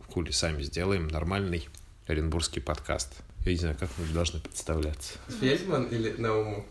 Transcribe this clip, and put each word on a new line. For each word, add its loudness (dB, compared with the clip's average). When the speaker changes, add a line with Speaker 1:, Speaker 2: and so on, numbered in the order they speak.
Speaker 1:
хули, 0
сами 2
сделаем 0
нормальный 0
оренбургский 0
подкаст. -2
Я 6
не 4
знаю, 2
как 0
мы -2
должны 2
представляться. -2
Speaker 2:
Фельдман 4
или 0
Науму? 2